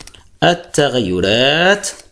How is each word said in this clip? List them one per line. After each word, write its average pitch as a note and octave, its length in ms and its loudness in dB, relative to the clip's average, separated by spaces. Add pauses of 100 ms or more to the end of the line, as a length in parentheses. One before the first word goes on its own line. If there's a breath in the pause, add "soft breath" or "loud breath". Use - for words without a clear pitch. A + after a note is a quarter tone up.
(440 loud breath)
التغيرات C#3 1400 0 (240)